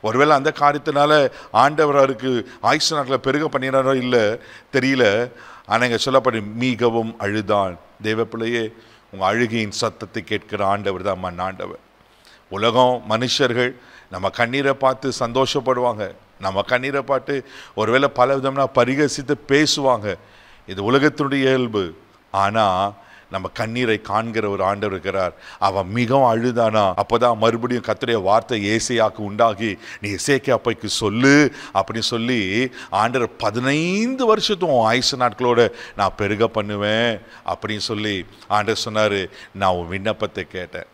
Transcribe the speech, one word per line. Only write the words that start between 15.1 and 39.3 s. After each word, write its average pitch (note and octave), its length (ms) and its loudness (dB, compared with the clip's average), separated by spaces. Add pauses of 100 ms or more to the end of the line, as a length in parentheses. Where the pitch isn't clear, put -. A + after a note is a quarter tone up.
சந்தோஷப்படுவாங்க, B2 960 0 (240)
நம்ம F#2+ 220 -2
கண்ணீரை C3 400 0
பார்த்து C3 440 -4 (300)
ஒருவேளை A#2+ 320 2
பல C3+ 300 2
விதம்னா C3+ 260 -2
பரிகசித்து C3 720 0 (100)
பேசுவாங்க. C3+ 680 2 (520)
இது G2 240 -2
உலகத்தினுடைய C#3 420 2
இயல்பு. B2 600 0 (380)
ஆனா G2 600 2 (380)
நம்ம F#2 220 -8
கண்ணீரை A2+ 480 -2
காண்கிற G#2+ 480 -2
ஒரு F#2+ 140 -2
ஆண்டவர் G2+ 360 -2
இருக்கிறார். F#2 340 -2 (260)
அவன் F#2+ 320 0
மிகவும் A#2+ 440 2
அழுதானா, A2+ 600 0
அப்பதான் A2+ 420 2
மறுபடியும் A#2 460 0
கர்த்தருடைய A2+ 380 -2
வார்த்தை G#2 440 2
ஏசாயாக்கு A2 500 0
உண்டாகி, G#2+ 600 -2 (240)
"நீ G2+ 80 -6
எசேக்கியா B2+ 460 0
போய்க்கு A2 300 -4
சொல்லு" B2 680 2 (200)
அப்படின்னு G#2+ 260 -2
சொல்லி, A#2 720 -2 (180)
ஆண்டவர் A#2 460 0
"பதினைந்து E3+ 920 -2
வருஷத்தும் G#3 440 0
உன் B2 160 2
ஆயுசு A#2+ 320 0
நாட்களோட A#2+ 540 2 (240)
நான் G2 220 0
பெருக G#2+ 300 0
பண்ணுவேன்" G#2 720 -2 (260)
அப்படின்னு G#2 320 -6
சொல்லி G#2 480 -4 (220)
ஆண்டவர் G#2 380 0
சொன்னாரு, G#2 440 0 (240)